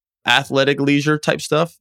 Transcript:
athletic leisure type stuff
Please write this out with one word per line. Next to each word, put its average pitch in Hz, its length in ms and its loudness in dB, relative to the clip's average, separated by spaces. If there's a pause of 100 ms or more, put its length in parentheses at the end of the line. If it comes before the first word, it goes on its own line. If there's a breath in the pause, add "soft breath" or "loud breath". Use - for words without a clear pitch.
(260)
athletic 135 540 0
leisure 143 380 0
type - 240 -4
stuff 160 400 -2